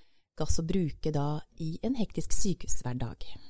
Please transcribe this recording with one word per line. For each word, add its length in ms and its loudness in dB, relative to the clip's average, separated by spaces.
gass 160 4
å 80 -4
bruke 480 -2
da 240 -4
i 140 -8
en 80 -2
hektisk 400 0
sykehushverdag. 920 2